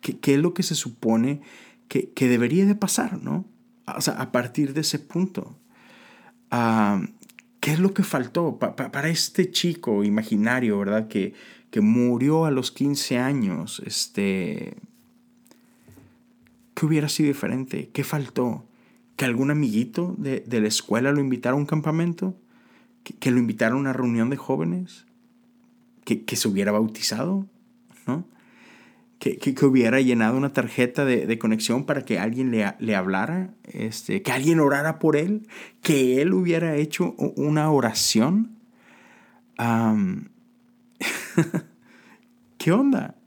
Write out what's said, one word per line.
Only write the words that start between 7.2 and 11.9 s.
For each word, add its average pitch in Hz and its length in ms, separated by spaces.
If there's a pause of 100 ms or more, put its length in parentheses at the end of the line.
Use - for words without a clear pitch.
¿qué 151 140
es 160 60
lo 190 140
que 196 100
faltó 135 560
pa-, - 160
pa-, 123 160
para 143 180
este 180 420
chico 113 520
imaginario, 110 760
¿verdad? 107 280
Que, 98 260 (360)
que 110 120
murió 123 640